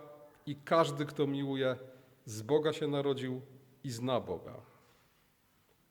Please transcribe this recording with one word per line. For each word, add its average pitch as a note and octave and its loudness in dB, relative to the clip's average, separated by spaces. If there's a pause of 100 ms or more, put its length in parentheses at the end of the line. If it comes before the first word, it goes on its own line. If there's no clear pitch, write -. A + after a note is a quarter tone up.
(460)
i C#3+ -6
każdy, D3+ 4
kto C#3+ 0
miłuje, C3+ 0 (500)
z A2 -10
Boga D3+ 4
się D3+ -2
narodził C3 0 (420)
i C3+ -6
zna A#2+ 0
Boga. F2+ -6 (1400)